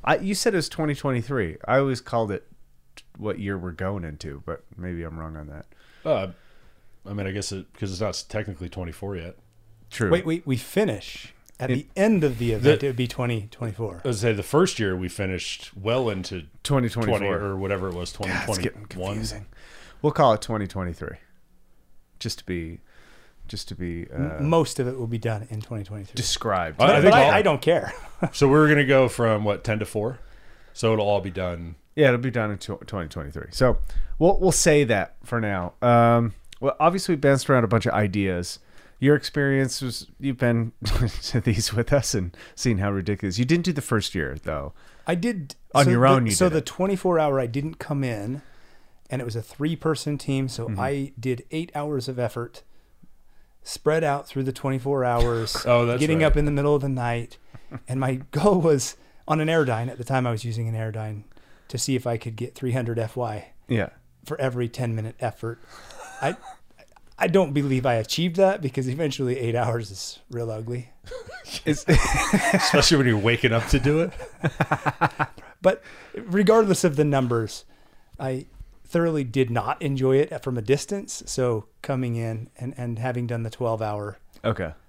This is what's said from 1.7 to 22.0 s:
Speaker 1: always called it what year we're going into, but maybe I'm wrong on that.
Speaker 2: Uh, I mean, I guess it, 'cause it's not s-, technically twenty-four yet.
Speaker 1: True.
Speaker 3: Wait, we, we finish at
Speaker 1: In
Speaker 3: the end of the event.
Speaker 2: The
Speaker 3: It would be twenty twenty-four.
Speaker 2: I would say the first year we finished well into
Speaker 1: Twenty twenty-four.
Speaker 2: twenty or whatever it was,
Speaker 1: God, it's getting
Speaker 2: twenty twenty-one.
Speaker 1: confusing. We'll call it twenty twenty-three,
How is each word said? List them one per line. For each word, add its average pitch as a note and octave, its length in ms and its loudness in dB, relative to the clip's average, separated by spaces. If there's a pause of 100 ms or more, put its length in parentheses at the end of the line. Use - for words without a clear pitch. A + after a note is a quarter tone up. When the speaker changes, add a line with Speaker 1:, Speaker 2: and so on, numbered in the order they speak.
Speaker 1:
always C3+ 240 0
called A2+ 300 -2
it - 160 -8 (680)
what G#2 220 -6
year G2 180 -4
we're F2+ 140 -8
going F#2+ 320 -6
into, D2+ 420 -12
but D#2+ 180 -10 (140)
maybe F2 260 -8
I'm D#2+ 160 -10
wrong D#2+ 180 -10
on D2+ 100 -14
that. D2 180 -16 (380)
Speaker 2:
Uh, A2 240 0 (760)
I G2 80 -10
mean, G2+ 140 -6
I F#2+ 40 -4
guess G2 220 -6
it, F#2 200 -10
'cause G2 180 -8
it's F#2 100 -6
not G#2 80 -2
s-, - 140 -8
technically F#2+ 460 -8
twenty-four F#2+ 480 -10
yet. E2+ 180 -12 (560)
Speaker 1:
True. - 180 0
Speaker 3:
Wait, E3+ 160 2
we, E3 200 -2
we C3 120 0
finish - 760 -4 (260)
at B2+ 100 -6
Speaker 1:
In B2+ 80 0
Speaker 3:
the D3 180 -8
end G3 300 4
of B2 140 0
the A#2+ 140 0
event. C3 280 4
Speaker 2:
The C#3+ 60 -2
Speaker 3:
It - 20 0
would B2 80 -4
be B2 100 0
twenty A#2+ 440 -4
twenty-four. G#2+ 520 -8
Speaker 2:
I - 40 -2
would A#2+ 100 0
say A2+ 160 2
the G2+ 100 -2
first F3 360 2
year F#2+ 180 0
we F#2 100 -4
finished - 720 -6
well A2+ 320 0
into F#2 340 -6 (200)
Speaker 1:
Twenty B2+ 260 2
twenty-four. A2+ 300 0
Speaker 2:
twenty G2+ 140 -2
or G2 240 -4
whatever F#2+ 320 -2
it F2 40 -8
was, F2 200 -8
Speaker 1:
God, G2 140 -6 (220)
it's G2+ 80 0
getting G2+ 280 -6
Speaker 2:
twenty - 20 -20
twenty-one. F#2 260 -6
Speaker 1:
confusing. A2 320 -8 (560)
We'll D3 120 0
call B2+ 200 6
it G#2 80 0
twenty G#2 260 -4
twenty-three, F2 500 -8 (1000)